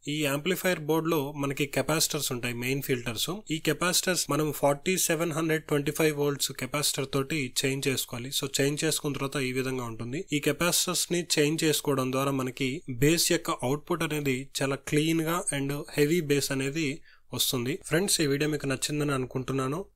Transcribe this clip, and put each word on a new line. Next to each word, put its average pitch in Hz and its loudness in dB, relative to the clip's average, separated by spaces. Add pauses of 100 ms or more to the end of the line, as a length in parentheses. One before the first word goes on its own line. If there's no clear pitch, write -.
(120)
ఈ - -2 (120)
యాంప్లిఫైయర్ 165 0
బోర్డులో 160 2 (220)
మనకి 139 -2 (100)
కెపాసిటర్స్ 147 0
ఉంటాయి, 120 -4
మెయిన్ 131 -2
ఫిల్టర్స్. 120 -2 (280)
ఈ - -4 (100)
కెపాసిటర్స్ 170 0 (100)
మనం 156 2 (140)
ఫార్టీ 143 2 (140)
సెవెన్ 165 0
హండ్రెడ్ 156 0
ట్వంటీ 147 0
ఫైవ్ 156 4
వోల్ట్స్ 143 0 (100)
కెపాసిటర్ 135 -2
తోటి 139 0 (220)
చేంజ్ 135 0
చేసుకోవాలి. 123 -4 (100)
So - -2 (140)
చేంజ్ 143 4
చేసుకున్న 147 0
తర్వాత 139 -2
ఈ - -2
విధంగా 127 -2
ఉంటుంది. 123 -6 (160)
ఈ - 4
కెపాసిటర్స్ 165 2 (100)
ని 175 2 (140)
చేంజ్ 156 4
చేసుకోవడం 143 2
ద్వారా 139 2
మనకి 131 -2 (340)
బేస్ 160 6
యొక్క 165 0 (120)
అవుట్‌పుట్ 156 0
అనేది 147 0 (240)
చాలా 135 0 (120)
క్లీన్ 160 2
గా 170 0 (220)
and 139 -2 (260)
హెవీ 151 6 (100)
బేస్ 139 2
అనేది 139 -2 (500)
వస్తుంది. 123 0 (160)
ఫ్రెండ్స్, 180 4
ఈ - 2
వీడియో 147 2
మీకు 143 -4
నచ్చిందని 147 0
అనుకుంటున్నాను. 131 -2 (160)